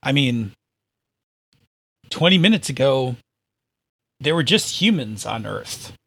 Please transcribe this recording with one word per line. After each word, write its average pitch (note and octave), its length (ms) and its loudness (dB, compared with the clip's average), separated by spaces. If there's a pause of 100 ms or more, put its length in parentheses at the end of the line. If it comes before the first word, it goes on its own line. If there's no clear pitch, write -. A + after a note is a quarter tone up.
I C3 100 -2
mean, A#2+ 400 0 (1600)
twenty F3+ 300 4
minutes G3 300 2
ago, C3 480 0 (1000)
there D3 140 0
were E3 100 2
just - 380 0
humans C3 460 0
on A2 180 -8
Earth. - 480 -12 (140)